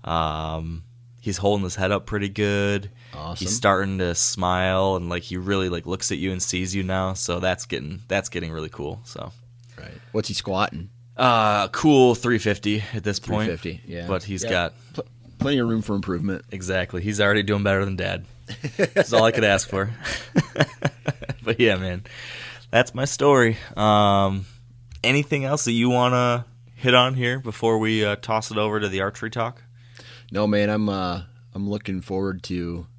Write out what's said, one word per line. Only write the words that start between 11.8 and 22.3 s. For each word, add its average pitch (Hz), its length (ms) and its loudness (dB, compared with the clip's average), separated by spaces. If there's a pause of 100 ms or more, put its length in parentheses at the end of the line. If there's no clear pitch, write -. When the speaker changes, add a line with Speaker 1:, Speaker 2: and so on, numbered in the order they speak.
Speaker 1:
three 117 260 0
fifty 104 440 0 (100)
at 101 120 -8
this 101 140 -2
point. 107 280 -2
Speaker 2:
Three 87 80 -2
fifty, 85 320 -10
yeah. 85 180 -10
Speaker 1:
But 92 180 -2
he's 95 200 -6
Speaker 2:
Yeah. - 60 -4
Speaker 1:
got 87 240 0 (200)
Speaker 2:
Pl-, - 120 -8 (340)
plenty 135 200 2
of 117 100 2
room 113 120 0
for 104 140 -2
improvement. 92 560 -4
Speaker 1:
Exactly. 92 500 -4
He's 104 200 -2
already 104 200 4
doing 101 220 0
better 98 220 2
than 98 100 -4
Dad. 92 300 -4 (300)
<laughs> - 220 -10 (160)
That's - 200 2
all 110 100 8
I 113 80 8
could 110 140 2
ask 98 240 4
for. 98 220 -2 (440)
<laughs> - 1080 -2
But 113 160 0
yeah, 110 180 6
man, 92 260 -4 (680)